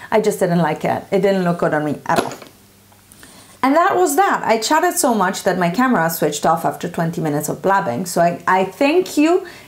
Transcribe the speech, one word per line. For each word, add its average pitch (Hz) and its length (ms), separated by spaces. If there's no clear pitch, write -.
I 220 100
just 208 200
didn't 175 200
like 156 240
it. - 260
It 196 100
didn't 190 240
look 170 140
good 160 160
on 151 100
me 147 220
at - 180
all. - 80
And 277 120
that 359 180
was 349 220
that. 349 280
I 220 140
chatted 330 400
so 254 160
much 190 300
that 180 120
my 175 140
camera 196 400
switched 156 340
off 165 200
after 151 240
twenty 165 320
minutes 147 280
of - 140
blabbing. 180 440
So - 140
I, 175 280
I 190 160
thank 302 520
you 339 300